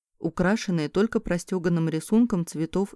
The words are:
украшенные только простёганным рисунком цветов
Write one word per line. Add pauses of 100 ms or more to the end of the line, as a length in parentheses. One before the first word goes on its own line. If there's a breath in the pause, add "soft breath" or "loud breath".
(180)
украшенные
только
простёганным
рисунком
цветов